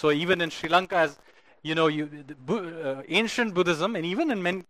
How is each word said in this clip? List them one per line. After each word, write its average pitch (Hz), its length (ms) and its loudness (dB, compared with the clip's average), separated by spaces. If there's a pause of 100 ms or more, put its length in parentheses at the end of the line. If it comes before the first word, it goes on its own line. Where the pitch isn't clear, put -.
So 156 60 2 (160)
even 175 180 2
in 165 80 0
Sri 160 260 -8
Lanka, 185 300 2
as 147 60 0 (580)
you 160 100 -2
know, 160 80 6 (100)
you, 151 80 -4 (240)
the 151 60 -16 (120)
Bu-, 185 220 -2 (200)
uh, 135 120 -4 (180)
ancient 226 340 0
Buddhism, 175 440 0
and 160 160 -4
even 302 180 -2
in 214 80 -2 (100)
many, 180 200 -4